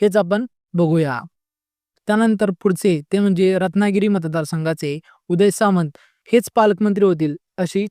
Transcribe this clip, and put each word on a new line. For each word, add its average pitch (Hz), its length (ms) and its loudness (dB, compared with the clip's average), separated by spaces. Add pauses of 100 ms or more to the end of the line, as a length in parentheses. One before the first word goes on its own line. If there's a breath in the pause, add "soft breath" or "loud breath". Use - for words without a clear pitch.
हेच 208 160 2
आपण 208 280 -2 (280)
बघूया. 160 460 0 (880)
त्यानंतर 214 440 0 (100)
पुढचे 180 400 0 (100)
ते 196 80 0
म्हणजे 190 400 2
रत्नागिरी 202 480 0
मतदारसंघाचे 160 920 -4 (280 soft breath)
उदय 185 220 2
सामंत 185 480 0 (340 soft breath)
हेच 233 240 4
पालकमंत्री 208 500 2
होतील 156 300 0 (220)
अशी 196 340 -4